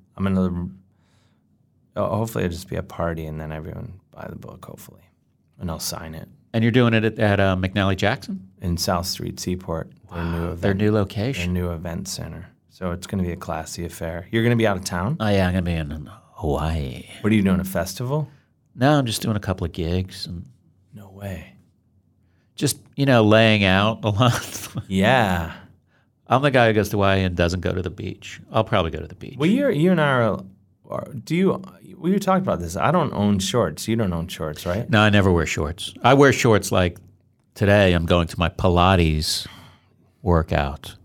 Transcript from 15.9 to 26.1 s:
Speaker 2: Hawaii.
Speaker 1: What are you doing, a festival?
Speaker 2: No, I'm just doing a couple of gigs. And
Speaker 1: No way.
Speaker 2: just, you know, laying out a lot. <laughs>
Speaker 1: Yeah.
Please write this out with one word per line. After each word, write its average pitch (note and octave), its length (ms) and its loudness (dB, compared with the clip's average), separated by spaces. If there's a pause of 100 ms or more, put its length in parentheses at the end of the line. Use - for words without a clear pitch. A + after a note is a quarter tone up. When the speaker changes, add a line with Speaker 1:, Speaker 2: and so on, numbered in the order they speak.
Speaker 2:
Hawaii. D2 720 -4 (160)
Speaker 1:
What G#2 100 0
are A2 60 6
you G#2 60 4
doing, E3 180 2
a - 40 -4
festival? B2+ 640 -4 (460)
Speaker 2:
No, C3 180 2
I'm C#3+ 140 2
just A2 140 -4
doing A2 160 -2
a G2+ 40 -4
couple F2+ 260 -4
of D2+ 60 -6
gigs. F2+ 540 -4
And F2 200 -12 (480)
Speaker 1:
No G2+ 160 -20
way. F#2+ 420 -12 (1000)
Speaker 2:
just, - 240 -4 (180)
you C#3 80 0
know, B2+ 180 6
laying G#2+ 420 6
out G2+ 400 2
a A2 60 0
lot. A#2 520 0 (160)
<laughs> - 100 -10
Speaker 1:
Yeah. G2 680 2 (720)